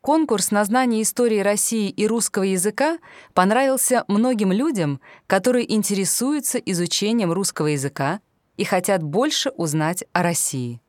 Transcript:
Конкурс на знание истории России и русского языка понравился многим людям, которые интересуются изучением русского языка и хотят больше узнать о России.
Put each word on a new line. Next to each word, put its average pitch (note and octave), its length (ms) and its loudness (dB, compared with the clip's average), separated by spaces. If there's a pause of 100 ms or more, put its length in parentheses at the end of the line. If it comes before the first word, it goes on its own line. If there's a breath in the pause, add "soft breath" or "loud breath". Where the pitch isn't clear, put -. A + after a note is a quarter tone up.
Конкурс C#4+ 480 2
на G#3 160 2
знание A#3 340 2
истории A3 380 0
России G3+ 500 0
и G#3 180 -2
русского G#3+ 360 -2
языка G#3 560 0 (340 loud breath)
понравился A#3+ 760 2
многим G#3+ 440 2
людям, G3 480 0 (260 loud breath)
которые A#3 460 0
интересуются A3 880 -2
изучением F#3+ 720 0
русского E3+ 360 -2
языка C#3+ 520 -2 (380)
и F#3 60 -2
хотят F#3 380 0
больше G3 460 -2
узнать D#3+ 640 -2
о F3+ 100 0
России. B2+ 680 -4